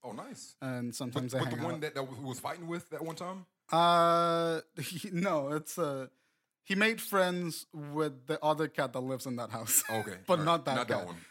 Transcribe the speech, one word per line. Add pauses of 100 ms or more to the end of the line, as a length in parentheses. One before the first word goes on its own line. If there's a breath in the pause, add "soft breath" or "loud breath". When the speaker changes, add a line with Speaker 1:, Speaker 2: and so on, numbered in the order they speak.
Speaker 1:
Oh,
nice.
Speaker 2:
And
sometimes
Speaker 1:
With,
Speaker 2:
they
Speaker 1:
with
Speaker 2:
hang
Speaker 1:
the
one
Speaker 2:
out.
Speaker 1:
that,
that
w-,
who
was
fighting
with
that
one
time? (240)
Speaker 2:
Uh, (140)
<laughs>
he,
no,
it's,
uh, (560)
he
made
friends
with
the
other
cat
that
lives
in
that
house.
<laughs>
Speaker 1:
Okay, (120)
Speaker 2:
But
Speaker 1:
all
right.
Speaker 2:
not
that
Speaker 1:
Not
that
Speaker 2:
cat.
Speaker 1:
one. (140)